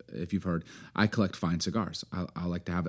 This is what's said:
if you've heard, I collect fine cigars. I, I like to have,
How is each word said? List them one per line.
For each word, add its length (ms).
if 220
you've 100
heard, 220
I 100
collect 300
fine 240
cigars. 520
I, 140
I 100
like 200
to 60
have, 180